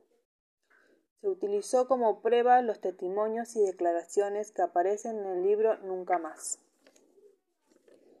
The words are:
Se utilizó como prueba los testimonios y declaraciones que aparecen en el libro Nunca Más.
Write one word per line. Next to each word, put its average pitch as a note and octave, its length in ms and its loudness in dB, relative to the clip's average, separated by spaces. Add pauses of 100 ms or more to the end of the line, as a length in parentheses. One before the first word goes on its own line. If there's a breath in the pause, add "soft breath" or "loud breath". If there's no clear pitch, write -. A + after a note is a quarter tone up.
(1200 soft breath)
Se G#3 80 -4
utilizó G3+ 600 -2
como A#3 320 2
prueba A#3+ 400 4
los A3 200 -4
testimonios G#3 760 -4
y G#3+ 60 2
declaraciones G3 920 0
que F#3 100 -2
aparecen G3+ 560 -2
en G3+ 80 -8
el F3+ 160 -2
libro G#3+ 360 2
Nunca F#3 400 -4
Más. - 400 -10 (1600)